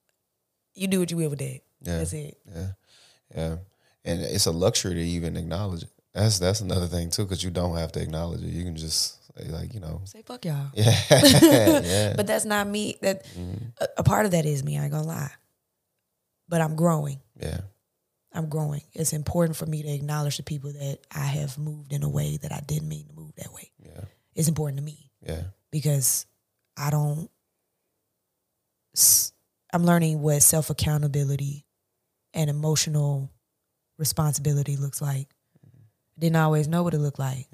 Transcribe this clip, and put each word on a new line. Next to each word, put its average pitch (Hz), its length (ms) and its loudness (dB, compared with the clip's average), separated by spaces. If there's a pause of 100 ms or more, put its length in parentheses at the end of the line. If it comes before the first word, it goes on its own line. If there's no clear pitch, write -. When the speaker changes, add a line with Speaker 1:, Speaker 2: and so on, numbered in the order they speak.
(720)
Speaker 1:
you 190 140 -4
do 190 120 2
what 170 120 -2
you 170 60 -4
will 160 120 0
with 143 100 -6
that. 131 220 -8 (200)
Speaker 2:
Yeah. 87 160 -4
Speaker 1:
That's 80 160 -4
it. - 240 -12 (160)
Speaker 2:
Yeah. 85 140 -6 (680)
Yeah. 80 200 -4 (480)
And 85 180 -4
it's - 260 -2
a 87 40 2
luxury 90 440 0
to 85 60 -2
even 85 360 -4
acknowledge 85 460 -6
it. - 60 -16 (240)
That's, 104 260 2
that's 95 220 2
another 90 260 -2
thing 85 220 -2
too, 104 160 -2
'cause 90 180 -4
you 92 80 -4
don't 87 260 -2
have 82 160 -4
to 80 80 -4
acknowledge 82 400 -6
it. 85 80 -6
You 85 140 -4
can 85 120 -6
just 80 420 -4 (200)
say, - 120 -12
like, - 240 -8
you 110 60 -12
know. 82 260 -8
Speaker 1:
Say, 220 180 -20
"Fuck 247 220 -12
y'all." 143 240 -4
Speaker 2:
<laughs> - 40 -16
Yeah. - 200 6 (160)
Speaker 1:
<laughs> 247 760 8
Speaker 2:
Yeah. 98 320 2
Speaker 1:
But 208 120 0
that's - 180 0
not 208 220 0
me. 208 340 -4
That 190 260 -2
Speaker 2:
Mm-hmm. 90 380 -10 (140)
Speaker 1:
a, 202 80 -2 (120)
a - 40 2
part 202 220 6
of 196 60 0
that 165 140 2
is 143 180 0
me. 147 140 -4
I 147 60 -2
ain't 143 80 -2
gonna 156 160 -4
lie. 147 240 -8 (1160)
But 170 120 0
I'm 156 140 0
growing. 151 460 0 (180)
Speaker 2:
Yeah. 82 220 -4 (720)
Speaker 1:
I'm 160 160 -4
growing. 151 320 -4 (120)
It's 156 200 -2
important 160 440 0
for 165 80 -6
me 156 180 -4
to 151 100 -6
acknowledge 147 440 -2
the 151 60 -10
people 143 300 -8
that 139 260 -8 (140)
I 156 120 -8
have 143 320 -4
moved 151 360 -8
in 143 100 -2
a 147 60 -2
way 143 280 -2
that - 140 -10
I - 100 -6
didn't 76 280 -4
mean 76 180 -10
to - 60 -20
move 156 220 -18
that - 180 -16
way. - 180 -20 (100)
Speaker 2:
Yeah. 85 200 -18 (340)
Speaker 1:
It's 160 140 2
important 147 300 -2
to 143 40 -6
me. 151 260 -14 (160)
Speaker 2:
Yeah. 80 180 -6 (260)
Speaker 1:
Because 143 560 0 (520)
I 143 120 -4
don't, 147 400 0 (1700)
s-, - 360 4 (420)
I'm 175 120 4
learning 165 360 4
what 147 200 4
self-accountability 143 1200 0 (680)
and 156 160 0
emotional 147 800 0 (680)
responsibility 147 800 0
looks 139 240 -6
like. 139 280 -4 (340)
I - 560 -20
didn't 165 180 2
always 156 300 4
know 170 160 2
what 170 100 -2
it 151 60 2
looked 143 200 -2
like. 131 340 -6